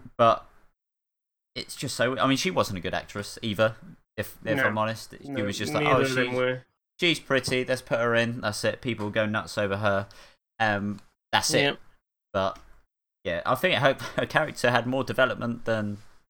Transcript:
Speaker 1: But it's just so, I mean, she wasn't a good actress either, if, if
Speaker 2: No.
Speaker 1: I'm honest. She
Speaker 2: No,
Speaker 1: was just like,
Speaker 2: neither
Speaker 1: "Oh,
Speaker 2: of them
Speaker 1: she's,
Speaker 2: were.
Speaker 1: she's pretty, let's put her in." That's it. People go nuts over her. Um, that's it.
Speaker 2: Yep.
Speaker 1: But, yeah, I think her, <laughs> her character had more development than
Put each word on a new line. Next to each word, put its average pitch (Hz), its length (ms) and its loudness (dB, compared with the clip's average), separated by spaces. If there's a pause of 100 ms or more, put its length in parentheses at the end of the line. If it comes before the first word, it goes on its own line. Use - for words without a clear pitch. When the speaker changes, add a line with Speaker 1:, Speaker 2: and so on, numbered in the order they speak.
(180)
Speaker 1:
But 113 280 6 (1080)
it's - 200 -10
just 131 200 -8
so, 127 220 0
I 117 100 4
mean, 135 100 4
she 185 140 0
wasn't 101 280 0
a - 20 -6
good 90 120 -4
actress - 480 -8
either, 110 340 2 (420)
if, - 280 -8
if 110 120 2
Speaker 2:
No. 135 60 2
Speaker 1:
I'm 107 140 0
honest. 110 440 -4
She 143 80 -12
Speaker 2:
No, 113 160 -2
Speaker 1:
was 101 120 -4
just 110 160 -4
like, 151 100 0
Speaker 2:
neither 139 160 4
Speaker 1:
"Oh, - 40 4
Speaker 2:
of 131 120 0
them 127 140 2
Speaker 1:
she's, 127 60 -4
Speaker 2:
were. 127 260 0 (380)
Speaker 1:
she's 170 200 2
pretty, 127 460 0
let's 127 160 -2
put - 180 -2
her 117 160 2
in." 117 260 0
That's 107 220 -4
it. 107 180 -2
People 107 280 -4
go 107 160 0
nuts 107 320 -4
over 101 200 0
her. 101 300 0 (520)
Um, 101 400 0 (320)
that's - 220 2
it. 127 100 4
Speaker 2:
Yep. 143 160 0 (540)
Speaker 1:
But, 95 260 0 (640)
yeah, 85 220 -4
I 127 100 2
think 180 240 2
her, 139 160 4 (100)
<laughs> - 120 -12
her 123 80 0
character 139 460 0
had 120 160 2
more 131 160 0
development 117 600 0
than 104 320 -2 (320)